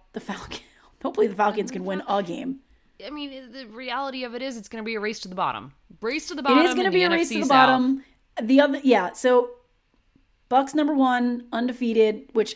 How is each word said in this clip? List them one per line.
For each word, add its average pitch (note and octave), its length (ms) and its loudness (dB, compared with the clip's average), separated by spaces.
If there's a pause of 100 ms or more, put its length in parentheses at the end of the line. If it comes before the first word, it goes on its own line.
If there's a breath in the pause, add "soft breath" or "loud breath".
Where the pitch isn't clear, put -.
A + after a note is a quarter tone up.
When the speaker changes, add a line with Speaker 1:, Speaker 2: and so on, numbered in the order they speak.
(140)
Speaker 1:
the G#3+ 60 -10
Falcon-, - 440 -12 (180 soft breath)
<laughs> - 220 -20
hopefully C4+ 240 0
the G3 80 -6
Falcons G#3 340 0
Speaker 2:
And - 0 -
the - 40 -12
Speaker 1:
can F#3 120 -8
win F#3+ 220 -6
Speaker 2:
Fal- G3+ 100 0
Speaker 1:
a G3+ 60 0
game. B3 380 -8 (440)
Speaker 2:
I B3 60 -12
mean, C4+ 400 -12
the C4 160 -16
reality B3+ 560 -8
of A#3+ 100 -10
it A#3+ 80 -8
is C4 160 -6
it's G#3+ 120 -14
gonna A3+ 120 -10
be A3+ 140 -6
a G#3+ 40 -4
race G#3 200 -6
to - 80 -12
the F#3 80 -14
bottom. C3+ 380 -6 (280)
Race C#4 280 -6
to F4 40 -10
the C#4 60 -8
Speaker 1:
It B3+ 60 -4
Speaker 2:
bottom C#4 200 6
Speaker 1:
is E4 80 2
gonna F#4 140 0
Speaker 2:
in F#4+ 60 -2
Speaker 1:
be F#4 80 4
Speaker 2:
the F4+ 40 4
Speaker 1:
a F4 60 2
race E4+ 40 0
Speaker 2:
N E4 60 2
F E4+ 60 -2
C A#3 80 -6
Speaker 1:
to G#3+ 60 -2
the - 40 0
Speaker 2:
South. C4 220 6
Speaker 1:
bottom. C4 360 2 (380 loud breath)
The B3+ 180 4
other, C#4+ 240 4
yeah, A3 300 4
so B3 380 2 (1000)
Bucs C4+ 240 2
number D4+ 220 2
one, B3 560 0
undefeated, A3+ 800 0
which G#3+ 220 0